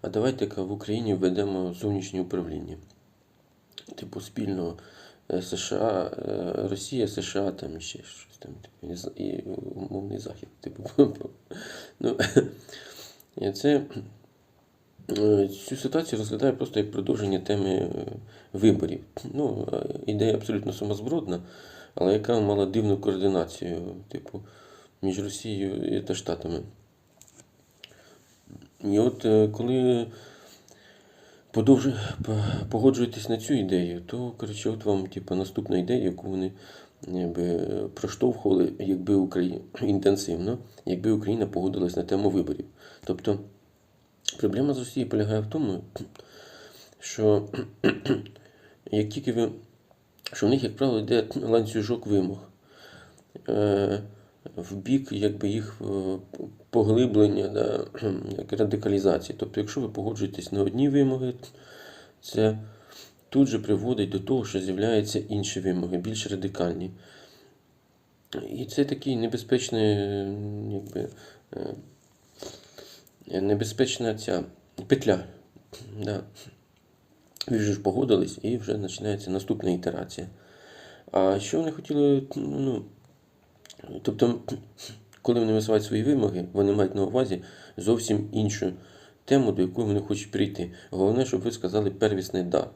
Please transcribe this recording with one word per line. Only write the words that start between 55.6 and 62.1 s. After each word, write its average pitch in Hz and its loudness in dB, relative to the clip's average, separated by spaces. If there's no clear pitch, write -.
е, 95 -4
поглиблення, 104 6
да, 110 0
<clears throat> 104 0
як - -6
радикалізації. 101 2
Тобто, 104 -4
якщо 104 -2
ви 110 -2
погоджуєтесь 104 -4
на 101 0
одні 113 4
вимоги, 131 4